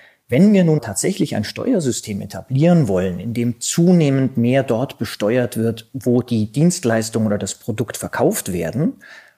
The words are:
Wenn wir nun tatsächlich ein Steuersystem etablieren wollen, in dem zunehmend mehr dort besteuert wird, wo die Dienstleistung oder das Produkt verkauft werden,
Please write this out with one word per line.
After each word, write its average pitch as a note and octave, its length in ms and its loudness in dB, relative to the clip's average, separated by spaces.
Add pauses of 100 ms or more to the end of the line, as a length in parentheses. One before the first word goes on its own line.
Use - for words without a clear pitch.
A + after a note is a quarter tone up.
(280)
Wenn G3 260 6
wir F#3 100 4
nun D#3 180 2
tatsächlich F3 540 -4
ein G#2 80 -2
Steuersystem C3+ 800 -4
etablieren C3+ 680 2
wollen, F#2 320 0
in G#2+ 160 -8
dem A#2+ 260 -2
zunehmend D3 760 2
mehr B2 260 2
dort B2+ 340 -4
besteuert A#2 580 -2
wird, A2+ 380 -4
wo B2 300 0
die A2 280 -2
Dienstleistung A2+ 760 0
oder G#2 100 0
das G2 180 -6
Produkt A2+ 420 -8
verkauft - 560 -2
werden, E3 400 -2 (440)